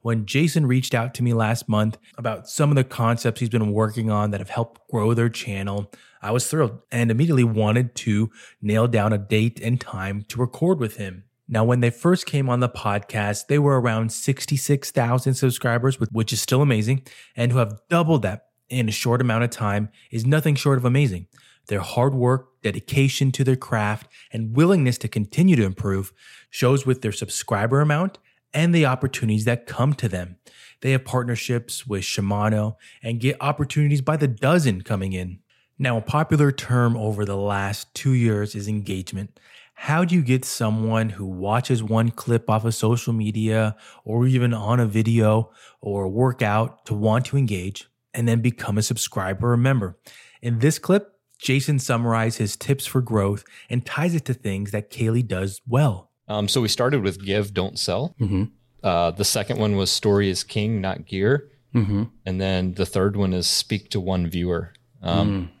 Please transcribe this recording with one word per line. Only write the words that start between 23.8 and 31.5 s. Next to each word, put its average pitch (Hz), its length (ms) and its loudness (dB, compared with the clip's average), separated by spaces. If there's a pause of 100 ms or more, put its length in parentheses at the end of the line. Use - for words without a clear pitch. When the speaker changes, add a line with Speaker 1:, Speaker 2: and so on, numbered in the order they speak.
Speaker 1:
and 113 240 -6
willingness 156 440 4
to 117 80 -6
continue 151 480 4
to 113 100 4
improve 95 480 -2 (360)
shows 131 360 2
with 127 180 0
their 107 80 -2
subscriber 117 680 -2
amount 151 380 0 (340)
and 170 220 2
the 160 140 6
opportunities 113 580 0
that 117 220 0
come 139 280 0
to 113 140 -4
them. 90 280 -8 (440)
They 131 100 0
have 131 140 0
partnerships 120 800 -4